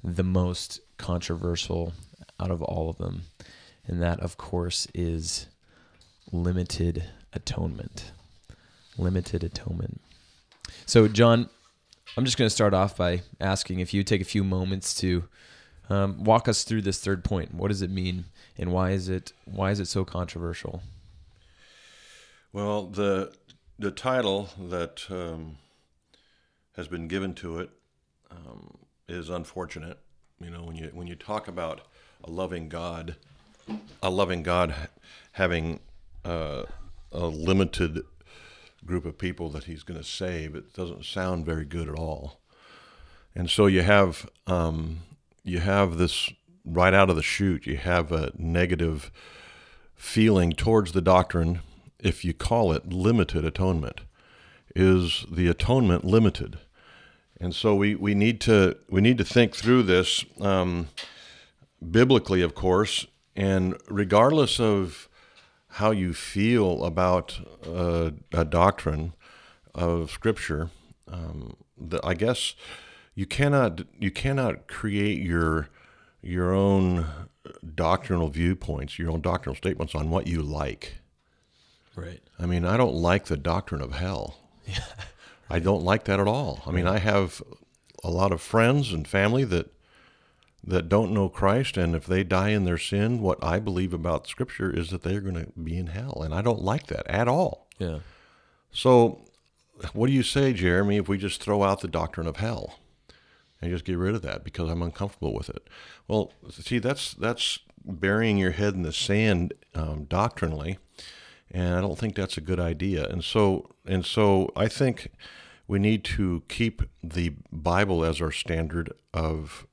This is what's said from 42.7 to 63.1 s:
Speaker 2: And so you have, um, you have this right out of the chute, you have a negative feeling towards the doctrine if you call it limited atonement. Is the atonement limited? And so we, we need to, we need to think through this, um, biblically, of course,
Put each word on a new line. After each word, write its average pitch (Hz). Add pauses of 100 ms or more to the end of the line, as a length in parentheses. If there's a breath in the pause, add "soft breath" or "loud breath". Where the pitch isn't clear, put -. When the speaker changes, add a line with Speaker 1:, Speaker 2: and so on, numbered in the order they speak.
Speaker 2:
And 87
so 104
you 95
have, 98 (180)
um, 80 (460)
you 87
have 95
this - (320)
right 90
out 95
of 85
the 78
chute, 92
you -
have 87
a 78
negative 82 (840 loud breath)
feeling 98
towards 107
the 92
doctrine 85 (400 soft breath)
if -
you 85
call 113
it -
limited 92
atonement. 82 (720 soft breath)
Is 92
the 87
atonement 98
limited? 104 (840 soft breath)
And 90
so 107
we, 101
we 101
need 110
to, 101 (120)
we 95
need 117
to 120
think 117
through 123
this, 92 (160)
um, 90 (1040 loud breath)
biblically, 113
of 82
course, 95 (280)